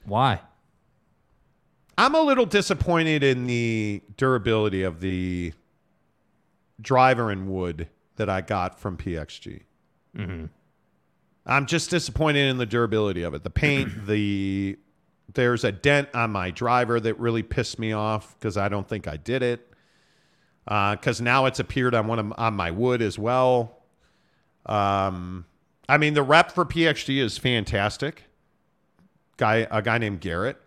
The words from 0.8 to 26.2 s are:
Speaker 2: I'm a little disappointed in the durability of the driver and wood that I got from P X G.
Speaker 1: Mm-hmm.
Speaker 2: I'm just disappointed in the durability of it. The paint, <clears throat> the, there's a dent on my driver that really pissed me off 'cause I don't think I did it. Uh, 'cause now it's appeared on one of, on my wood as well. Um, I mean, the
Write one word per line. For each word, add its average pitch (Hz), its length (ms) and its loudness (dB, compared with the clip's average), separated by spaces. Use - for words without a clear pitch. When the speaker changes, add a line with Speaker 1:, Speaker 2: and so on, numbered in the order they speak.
Speaker 2:
I'm 269 160 4
a 320 80 6
little 262 240 4
disappointed 165 800 2
in 127 240 2
the 113 540 0
durability 107 640 2
of 85 160 -4
the 92 540 -2
driver 127 500 4
and 95 180 -6
wood 87 380 -4
that 98 120 -2
I 95 120 -2
got 92 380 -4
from 92 180 -8
P 87 200 -6
X - 220 -12
G. - 220 -16
Speaker 1:
Mm-hmm. 87 280 -8
Speaker 2:
I'm 135 200 0
just 156 240 -2
disappointed 147 600 2
in 127 80 0
the 123 80 0
durability 104 580 0
of 82 100 -6
it. 78 100 -10
The 87 60 -8
paint, 143 480 0
<clears throat> 101 100 -10
the, 98 680 -2
there's 123 300 2
a 113 80 2
dent 143 420 2
on 117 180 -2
my 90 200 -2
driver 120 480 0
that 110 200 -2
really 113 240 0
pissed - 360 -4
me 110 140 -4
off 107 460 -4
'cause 104 180 -4
I 101 120 0
don't 101 180 -4
think 104 200 -8
I 78 100 -8
did 123 260 -2
it. 120 280 -2
Uh, 104 280 2
'cause 110 260 -4
now 131 240 2
it's 131 140 0
appeared 123 360 0
on 110 120 0
one 113 120 -2
of, 104 180 -6
on 113 180 -2
my 85 160 -2
wood 120 300 0
as 104 180 -2
well. 123 580 2
Um, 95 800 -2
I 143 100 2
mean, 151 180 2
the 147 80 2